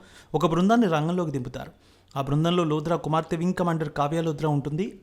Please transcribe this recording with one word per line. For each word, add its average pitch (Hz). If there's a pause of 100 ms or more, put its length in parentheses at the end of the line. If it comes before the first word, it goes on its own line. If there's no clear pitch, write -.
(360)
ఒక 151
బృందాన్ని 190
రంగంలోకి 165
దింపుతారు. 127 (420)
ఆ 139
బృందంలో 160
లోద్రా 156
కుమార్తె 160
వింగ్ 180
కమాండర్ 165
కావ్య 147
లోద్రా 156
ఉంటుంది. 147